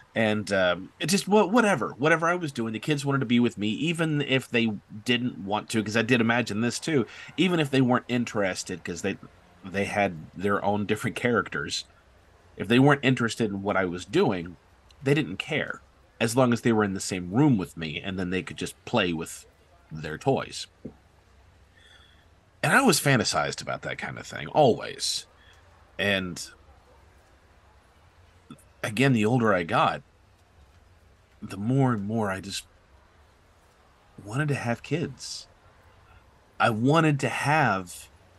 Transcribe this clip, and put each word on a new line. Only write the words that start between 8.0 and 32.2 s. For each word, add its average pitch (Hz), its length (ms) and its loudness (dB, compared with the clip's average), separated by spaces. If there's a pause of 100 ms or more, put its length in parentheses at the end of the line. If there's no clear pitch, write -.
interested, 101 760 -4
'cause 85 200 -8
they, 98 160 -2 (460)
they 95 200 -2
had 95 320 0 (180)
their 98 300 -2
own 104 220 0
different - 300 -2
characters. 92 680 -2 (720)
If 95 120 -8
they 117 100 6
weren't 139 260 6
interested 120 460 0
in 98 120 -6
what 98 140 -2
I 95 80 2
was 87 200 -6
doing, 95 520 -2 (460)
they 139 120 2
didn't 104 220 -2
care, - 460 -6 (380)
as 117 160 0
long 127 160 4
as 113 100 -2
they 120 100 2
were 107 120 4
in 98 100 -2
the 95 60 -6
same 90 320 -6
room 127 260 6
with 87 180 -6
me, 80 240 -6
and 95 180 -8
then 92 120 -4
they 92 120 -2
could - 140 -12
just - 280 -10
play 98 280 0
with 80 340 -8 (460)
their 156 260 -10
toys. - 480 -2 (1900)
And 147 120 2
I 233 80 8
was 233 180 4
fantasized 90 640 0
about 67 200 -8
that 65 160 -8
kind 64 200 -10
of - 80 -16
thing, - 220 -10
always. - 800 0 (680)
And 95 480 -2 (2500)
again, 120 300 2
the 110 120 4
older 113 300 4
I 90 80 2
got, 98 400 0 (1400)
the - 160 -12
more 127 360 2
and 104 120 -2
more 107 280 -2